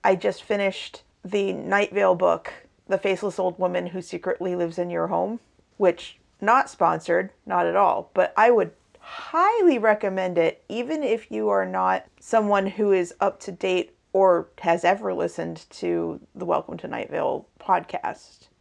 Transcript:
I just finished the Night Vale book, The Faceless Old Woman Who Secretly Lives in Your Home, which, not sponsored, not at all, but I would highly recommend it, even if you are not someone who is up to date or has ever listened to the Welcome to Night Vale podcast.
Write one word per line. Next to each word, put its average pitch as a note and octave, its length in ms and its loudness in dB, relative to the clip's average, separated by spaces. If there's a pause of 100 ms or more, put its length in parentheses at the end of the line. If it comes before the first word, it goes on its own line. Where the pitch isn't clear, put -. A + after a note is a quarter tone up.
I F#3+ 100 4
just F#3+ 280 -4
finished - 600 -4 (220)
the G3 260 -2
Night G3 400 -2
Vale F#3+ 240 4
book, E3+ 380 0 (340)
The - 100 0
Faceless G3 400 -2
Old F#3 220 -2
Woman F3+ 280 -2
Who F3+ 140 -10
Secretly F3+ 540 -4
Lives E3+ 240 -4
in F3 100 -2
Your E3+ 180 -2
Home, G3 340 -2 (340)
which, - 440 0 (200)
not A#3 300 2
sponsored, E3+ 640 0 (140)
not F3 200 0
at E3+ 100 0
all, G3 380 2
but - 240 2
I A3 120 6
would G3 220 2 (280)
highly F4+ 760 2
recommend F#3+ 600 0
it, E3 320 0
even C4+ 340 -4
if A3+ 260 -2
you G#3+ 200 -4
are G3 160 0
not F#3 400 -2 (160)
someone G3+ 440 2
who G3+ 280 0
is F3+ 260 0
up - 220 -2
to G3+ 100 -12
date F3+ 420 -2 (200)
or F3+ 340 4 (120)
has F3 260 0
ever G3 280 0
listened E3+ 580 -6
to E3+ 500 -4 (120)
the F3+ 120 -10
Welcome E3 320 -2
to - 100 -14
Night - 220 -8
Vale D3 360 -4 (140)
podcast. - 880 -6 (140)